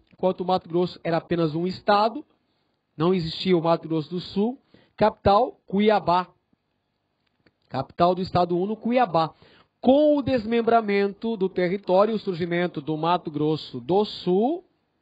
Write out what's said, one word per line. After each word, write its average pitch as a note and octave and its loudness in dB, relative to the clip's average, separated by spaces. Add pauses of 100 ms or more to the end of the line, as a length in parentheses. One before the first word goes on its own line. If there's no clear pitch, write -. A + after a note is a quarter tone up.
(120)
enquanto F#3 -2
o - -6
Mato F3+ -2
Grosso E3+ -4
era E3 -2
apenas D#3+ -2
um E3+ -4
estado, G#3+ 0 (720)
não E3+ 0
existia F3 0
o D#3 0
Mato E3 0
Grosso D#3+ -4
do F3 -6
Sul, A3 -4 (380)
capital, G#3 2
Cuiabá. F#3 0 (1400)
Capital F3 -2
do F3+ -6
estado F3 -2
uno, G3+ -4
Cuiabá. G3+ 0 (480)
Com D4 6
o C#4 -2
desmembramento A3+ 0
do F#3+ -2
território F#3 0
e - -2
o G3+ -2
surgimento F3 -4
do D#3 -6
Mato E3+ -2
Grosso D3 -4
do F3+ 0
Sul, G#3+ -2 (380)